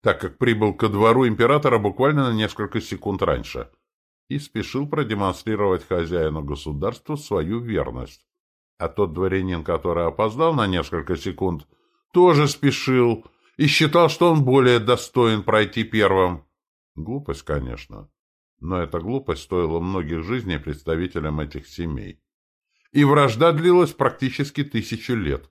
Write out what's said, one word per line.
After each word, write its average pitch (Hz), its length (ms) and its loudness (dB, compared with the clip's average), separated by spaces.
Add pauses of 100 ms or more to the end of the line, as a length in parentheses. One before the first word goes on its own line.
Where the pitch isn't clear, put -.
так 101 160 0
как 92 160 -10
прибыл 107 380 2
ко 110 160 0
двору 113 360 4
императора 120 520 2
буквально 127 520 2
на 113 40 0
несколько 107 480 -4
секунд 98 400 -6
раньше 62 480 -4 (580)
и 143 100 -4
спешил 139 480 -6
продемонстрировать 101 1000 -2
хозяину 80 540 -2
государства 76 760 -6
свою 98 420 -4
верность. 76 680 -6 (500)
А 85 120 -6
тот 87 260 -2
дворянин, 92 500 -2
который 85 420 -2
опоздал 110 460 0
на 120 140 0
несколько 85 500 -4
секунд, 90 500 -6 (460)
тоже 165 360 6
спешил 127 760 0 (320)
и - 100 2
считал, 156 440 4
что 175 200 2
он 151 140 4
более 127 340 6
достоин 113 640 2
пройти 107 420 0
первым. 95 600 2 (500)
Глупость, 87 480 -8
конечно, 60 680 -8 (500)
но 87 220 -4
эта 82 180 -6
глупость 123 440 -6
стоила 85 360 -2
многих 85 420 -4
жизней 95 360 -4
представителям 78 840 -6
этих 73 260 -10
семей. 85 540 -10 (720)
И 143 120 4
вражда 143 480 4
длилась 175 400 4
практически 139 720 -4
тысячу 117 500 -4
лет. 76 360 -4